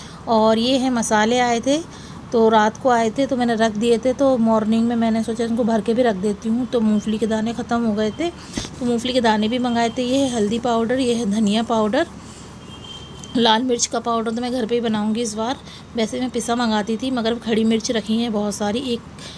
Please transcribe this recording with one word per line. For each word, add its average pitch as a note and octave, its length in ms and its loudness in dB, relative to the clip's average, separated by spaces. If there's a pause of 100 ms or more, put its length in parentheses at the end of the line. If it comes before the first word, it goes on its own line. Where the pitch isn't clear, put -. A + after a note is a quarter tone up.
(280)
और A3 300 4
ये B3+ 200 2
है C4 120 0
मसाले A3 500 2
आए A#3+ 200 2
थे, C#4 180 2 (540)
तो A3 160 6
रात G#3+ 280 4
को - 140 0
आए A3+ 200 2
थे C4+ 160 0
तो C4+ 100 -2
मैंने A#3+ 200 2
रख A3 180 2
दिए A#3 240 2
थे, B3+ 140 0
तो C4 260 4
morning A3 500 4
में A#3+ 80 0
मैंने A3+ 260 2
सोचा A3+ 220 -2
इनको A#3 200 0
भर A3+ 160 2
के A3+ 140 0
भी B3+ 80 4
रख A3+ 140 4
देती G#3 320 -2
हूँ। A#3+ 180 0
तो A#3 140 0
मूंगफली G#3+ 380 2
के A3+ 80 0
दाने A3 260 -2
ख़त्म A#3 320 -2
हो G#3+ 100 0
गए G#3+ 160 0
थे, C#4+ 180 -4
तो - 580 -8
मूंगफली A#3+ 260 -2
के B3+ 80 4
दाने G#3+ 280 2
भी B3 100 0
मंगाए A#3 320 2
थे। B3+ 120 -4
ये B3 140 2
है C4+ 180 2
हल्दी G#3+ 240 0
पाउडर, A#3 400 0
ये A#3+ 160 2
है A3+ 160 0
धनिया G#3+ 340 2
पाउडर, A3+ 420 2 (1300)
लाल A3+ 260 4
मिर्च B3 240 0
का A#3 140 -4
पाउडर A3+ 300 -2
तो A#3 120 -4
मैं B3 100 -4
घर B3 140 -2
पे A#3 80 -2
ही A#3+ 60 2
बनाऊँगी A3 420 0
इस G#3 120 -4
बार। A3+ 220 -4 (400)
वैसे A#3 240 -2
मैं B3+ 100 -2
पिसा A#3 260 -2
मंगाती A3 400 0
थी, C4 160 -4
मगर A#3 260 0
खड़ी A3+ 260 0
मिर्च A3 280 0
रखी A3 260 0
हैं A#3 140 -2
बहुत G#3 220 -2
सारी, G#3 340 -2
एक A#3 120 -4 (380)